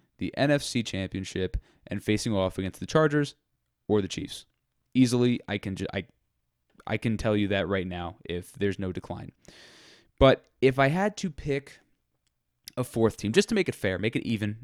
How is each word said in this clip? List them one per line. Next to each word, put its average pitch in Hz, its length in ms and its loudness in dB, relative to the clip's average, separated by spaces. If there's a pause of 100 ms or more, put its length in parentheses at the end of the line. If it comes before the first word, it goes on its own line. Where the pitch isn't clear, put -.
(200)
the - 180 -4
N 143 140 2
F 143 100 2
C - 220 -2
Championship 95 760 -4 (300)
and 101 160 -6
facing 107 300 2
off 95 240 0
against 95 220 -4
the - 60 -8
Chargers 151 500 2 (520)
or 104 140 4
the 95 60 -4
Chiefs. - 380 -10 (480)
Easily, 123 540 4
I 104 100 -2
can 95 180 -6
ju-, 92 180 -6
I, 98 120 -4 (800)
I 110 120 -2
can 110 200 -2
tell 107 200 0
you 101 100 2
that 95 200 0
right 95 200 0
now 87 380 -8
if 87 280 -8
there's 98 260 -2
no 95 120 -4
decline. - 400 -10 (880)
But - 260 6 (160)
if 131 160 6
I 135 120 6
had 196 280 0
to 185 140 -4
pick 139 480 -6 (1000)
a 127 60 -2
fourth 113 340 0
team, 104 140 -2
just 196 180 4
to 233 60 0
make 190 140 0
it 113 60 -4
fair, 92 220 -2
make 107 180 -2
it - 120 -4
even, 107 360 -2